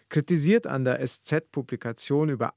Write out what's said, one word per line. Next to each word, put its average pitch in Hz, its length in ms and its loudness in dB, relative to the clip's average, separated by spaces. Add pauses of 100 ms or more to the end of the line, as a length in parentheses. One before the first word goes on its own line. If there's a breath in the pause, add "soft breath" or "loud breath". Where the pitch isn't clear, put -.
(100)
Kritisiert 170 560 2
an 135 180 -2
der 127 160 0
S-Z-Publikation 143 1300 -2
über 117 260 -2